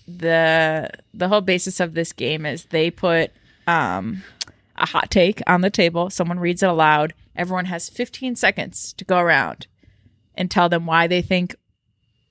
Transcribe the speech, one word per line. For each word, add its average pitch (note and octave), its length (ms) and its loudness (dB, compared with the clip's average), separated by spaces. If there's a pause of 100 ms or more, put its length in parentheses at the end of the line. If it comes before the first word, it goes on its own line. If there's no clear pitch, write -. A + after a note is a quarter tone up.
the, E3 840 0 (240)
the F3+ 160 -2
whole G#3+ 120 4
basis F#3 380 -2
of E3+ 140 -2
this E3 180 -4
game D3+ 340 -4
is D3 200 -8
they E3 260 0
put, E3 400 0 (360)
um, D#3+ 540 -2 (540)
a - 100 0
hot - 260 -2
take F#3+ 360 2
on F3+ 140 4
the G3 80 2
table. E3+ 400 0
Someone F3 300 -4
reads F3 220 -2
it G3 80 4
aloud. D#3 440 4 (240)
Everyone F3+ 280 -4
has F3 220 -8
fifteen B3 480 -6
seconds - 580 -2
to - 120 -16
go F3+ 140 2
around C#3 480 2 (680)
and F3+ 160 -4
tell F3 160 4
them E3+ 180 0
why E3 220 2
they F3+ 140 2
think F3+ 340 -2 (760)